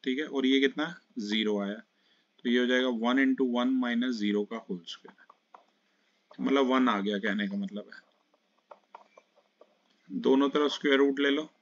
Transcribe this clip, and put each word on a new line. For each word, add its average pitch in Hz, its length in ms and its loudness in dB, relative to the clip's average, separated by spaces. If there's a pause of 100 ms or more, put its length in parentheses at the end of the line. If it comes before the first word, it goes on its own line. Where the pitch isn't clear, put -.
ठीक 131 160 -4
है, 156 60 -4
और 139 200 -4
ये 135 140 4
कितना, 147 400 -2 (200)
ज़ीरो 107 400 -2
आया, 101 160 -4 (680)
तो 127 60 -2
ये 120 100 4
हो 123 60 2
जाएगा 127 220 2
वन 120 380 0
into 131 240 2
one 123 320 0
minus 120 300 -2
zero 104 320 0
का 113 140 -8
होल 92 300 -10
स्क्वायर, - 380 -18 (1160)
मतलब 131 240 2
वन 127 240 2
आ 104 120 0
गया, 101 160 -2
कहने 101 300 -4
का 98 100 -6
मतलब 101 360 -10
है। - 60 -20 (2000)
दोनों 131 380 4
तरफ 143 220 0
square 139 260 0
root 139 220 2
ले 143 100 2
लो। 151 200 -2 (120)